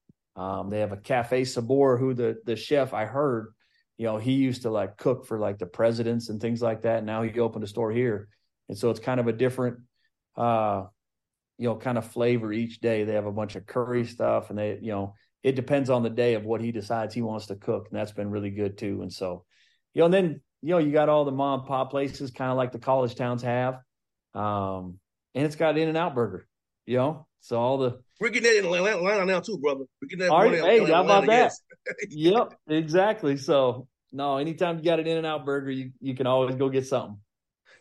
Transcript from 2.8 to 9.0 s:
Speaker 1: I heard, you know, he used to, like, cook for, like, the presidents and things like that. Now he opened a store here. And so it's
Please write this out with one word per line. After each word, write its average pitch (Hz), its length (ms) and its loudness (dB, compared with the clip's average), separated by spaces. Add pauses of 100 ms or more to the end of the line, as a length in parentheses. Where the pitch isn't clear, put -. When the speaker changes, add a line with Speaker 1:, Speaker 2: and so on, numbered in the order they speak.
Speaker 1:
I 110 100 -2
heard, 117 480 -2 (460)
you 113 80 -4
know, 107 120 -2
he 117 140 0
used 131 300 0
to, 113 80 -2
like, 101 260 -2
cook 123 300 -2
for, 113 120 -6
like, 101 200 -4
the 110 80 -8
presidents 117 640 0
and 107 100 -8
things 117 220 -2
like 113 200 -2
that. 113 220 0
Now 110 180 -4
he 113 180 -4
opened 113 240 -2
a - 20 -8
store 110 240 -4
here. 113 380 -2 (400)
And 98 100 -10
so 120 100 0
it's 113 120 -2